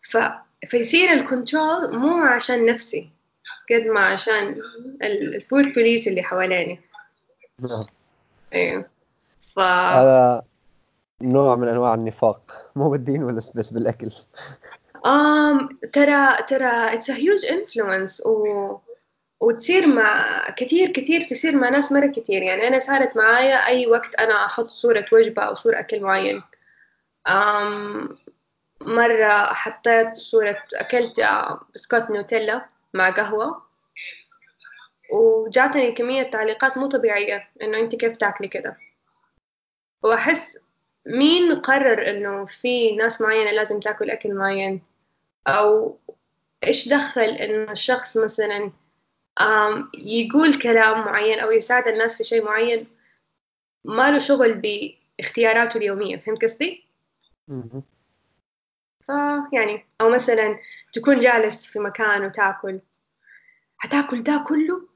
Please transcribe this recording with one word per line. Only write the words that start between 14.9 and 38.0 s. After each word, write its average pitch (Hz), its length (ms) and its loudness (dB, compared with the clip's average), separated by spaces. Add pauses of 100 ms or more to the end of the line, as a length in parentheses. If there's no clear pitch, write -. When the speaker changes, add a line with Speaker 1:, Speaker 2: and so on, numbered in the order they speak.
Speaker 1:
آم، 294 640 2 (240)
ترى، 285 440 4 (100)
ترى 233 520 0
it's - 60 -12
a 269 100 -4
huge 359 340 0
influence 208 760 -4
و-، 208 540 -2 (600)
وتصير 330 480 2
مع 214 540 2 (160)
كتير، 330 340 2
كتير، 311 300 0
تصير 320 340 -2
مع 254 140 4
ناس 285 220 0
مرة 277 160 4
كتير. 226 340 -2
يعني 185 260 -2
أنا 262 120 2
صارت 262 380 0
معايا 240 380 4
أي 254 320 2
وقت 233 280 0
أنا 214 300 2
أحط 233 240 -6
صورة 220 420 0
وجبة 220 320 4
أو 208 100 -4
صورة - 260 0
أكل 214 220 -6
معين. 196 420 -2 (840)
آم، 208 880 -2 (640)
مرة 220 720 2
حطيت 226 600 0
صورة، 208 420 0 (160)
أكلت، - 460 -4
آه، 104 420 0 (120)
بسكوت 226 360 -2
نوتيلا 214 560 -4 (280)
مع 185 160 2
قهوة، 214 520 -4 (1500)
وجاتني 226 760 2
كمية 254 320 -2
تعليقات 233 540 -2
مو 269 100 -4
طبيعية 208 640 -2 (120)
إنه: 214 180 -4
"أنت 226 160 -2
كيف 226 220 -2